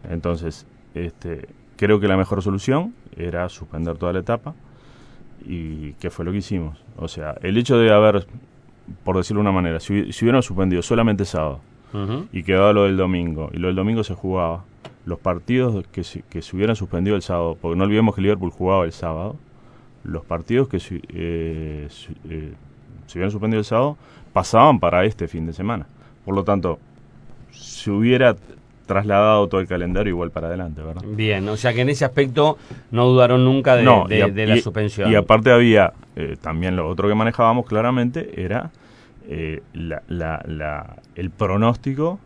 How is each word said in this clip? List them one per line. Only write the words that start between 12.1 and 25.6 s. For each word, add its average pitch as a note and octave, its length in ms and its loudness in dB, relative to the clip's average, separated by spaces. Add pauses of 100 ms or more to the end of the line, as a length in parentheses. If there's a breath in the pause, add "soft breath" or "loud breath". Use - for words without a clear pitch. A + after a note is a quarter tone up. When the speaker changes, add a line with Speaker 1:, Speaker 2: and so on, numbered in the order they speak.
Speaker 1:
y F#2 120 -8
quedaba G2 300 4
lo G2+ 100 4
del F#2+ 140 2
domingo, F2 560 -2
y E2 40 -8
lo F2 100 -4
del F2+ 80 -2
domingo G#2+ 280 -2
se G2 100 -8
jugaba, F2+ 500 -4 (420)
los F2 140 -8
partidos G2+ 720 -2
que F#2 120 -8
se, - 200 -12
que - 180 -12
se - 140 -14
hubieran G#2+ 200 0
suspendido F#2+ 400 -2
el F#2+ 60 -2
sábado, E2+ 400 -4
porque E2+ 160 -4
no F#2 60 2
olvidemos G#2 320 2
que G2 60 -6
Liverpool F#2+ 300 0
jugaba F#2 340 0
el E2 60 -6
sábado, F2 440 -8 (680 soft breath)
los D#2+ 220 -10
partidos A#2 420 -2
que G2 120 -4
se, F2 300 -10
eh, D#2+ 800 -8
se, - 220 -20 (180)
eh, D#2 240 -12 (540)
se - 100 -14
hubieran F#2 140 -4
suspendido G#2+ 280 -2
el G#2 60 -4
sábado C3 320 0 (360 soft breath)
pasaban A2+ 460 6
para F2 260 2
este G#2+ 220 -4
fin D#2+ 180 -8
de E2 80 -8
semana. F#2 340 -6 (380 soft breath)